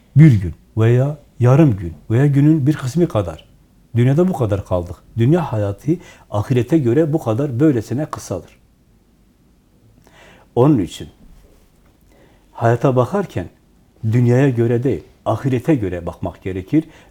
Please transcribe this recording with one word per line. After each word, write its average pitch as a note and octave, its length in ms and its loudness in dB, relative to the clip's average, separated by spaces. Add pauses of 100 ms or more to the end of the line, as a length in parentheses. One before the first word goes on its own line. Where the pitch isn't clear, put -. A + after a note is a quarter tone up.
(160)
bir C3+ 260 8
gün E2+ 120 -6 (240)
veya B2 400 2 (220)
yarım B2+ 380 4
gün E2+ 160 -10 (180)
veya B2+ 160 2
günün C#3+ 400 2
bir D#3 60 0
kısmı D3+ 340 -2
kadar. F2 380 -6 (500)
Dünyada C3+ 320 2
bu F#3 60 -2
kadar G2+ 320 -2
kaldık." F2 300 -6 (220)
Dünya C#3 360 0
hayatı G#2 380 -4 (400)
ahirete A#2 460 -2
göre C#3+ 360 0
bu D#3+ 100 -4
kadar, A#2+ 360 -4
böylesine C3+ 460 0
kısadır. - 520 -12 (2000)
Onun C3 240 4
için D#2 300 -8 (1400)
hayata A#2+ 440 0
bakarken B2 540 -4 (600)
dünyaya B2 380 2
göre A#2+ 340 -2
değil, A2+ 200 -4 (220)
ahirete B2 500 -2
göre F2+ 300 -6
bakmak F2 380 -10
gerekir. F#2+ 400 -2 (280)